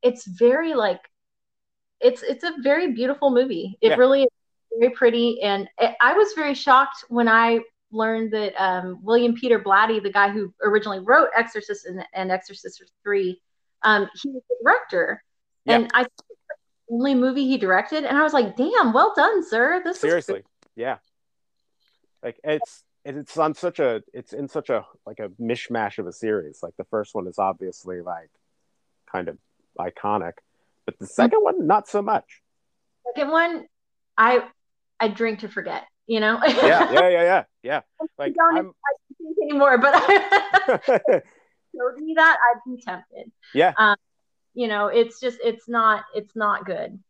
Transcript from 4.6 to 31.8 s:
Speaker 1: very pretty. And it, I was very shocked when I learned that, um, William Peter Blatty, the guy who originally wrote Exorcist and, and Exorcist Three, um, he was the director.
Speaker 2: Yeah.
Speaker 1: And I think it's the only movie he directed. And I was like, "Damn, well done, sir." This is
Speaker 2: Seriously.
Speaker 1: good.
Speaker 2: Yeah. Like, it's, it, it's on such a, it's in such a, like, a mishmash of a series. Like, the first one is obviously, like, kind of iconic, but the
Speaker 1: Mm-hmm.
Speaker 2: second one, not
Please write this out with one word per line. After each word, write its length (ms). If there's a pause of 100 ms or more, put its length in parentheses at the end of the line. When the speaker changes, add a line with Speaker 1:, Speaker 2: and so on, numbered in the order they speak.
Speaker 1:
very 140
pretty. 500
And 260 (100)
it, 220
I 140
was 200
very 200
shocked 540
when 180
I 340 (300)
learned 420
that, 300
um, 400
William 320
Peter 240
Blatty, 420
the 120
guy 160
who 340
originally 380
wrote 360
Exorcist 500
and, 180 (100)
and 160
Exorcist 520 (200)
Three, 380 (420)
um, 260 (140)
he 80
was 180
the 140
director. 600 (400)
Speaker 2:
Yeah. 120
Speaker 1:
And 180
I 100
think 80 (180)
it's 180
the 460
only 220
movie 320
he 100
directed. 460
And 120
I 60
was 100
like, 240
"Damn, 360
well 240
done, 280
sir." 400
This 120
is 60
Speaker 2:
Seriously. 320
Speaker 1:
good. 100 (320)
Speaker 2:
Yeah. 220 (1200)
Like, 200
it's, 420 (200)
it, 120
it's 200
on 180
such 240
a, 240 (100)
it's 200
in 160
such 220
a, 140 (220)
like, 140
a 80 (120)
mishmash 580
of 80
a 60
series. 500
Like, 140
the 80
first 300
one 140
is 100
obviously, 640
like, 300 (800)
kind 180
of 100 (400)
iconic, 540 (520)
but 140
the 60
Speaker 1:
Mm-hmm. 80
Speaker 2:
second 300
one, 240
not 220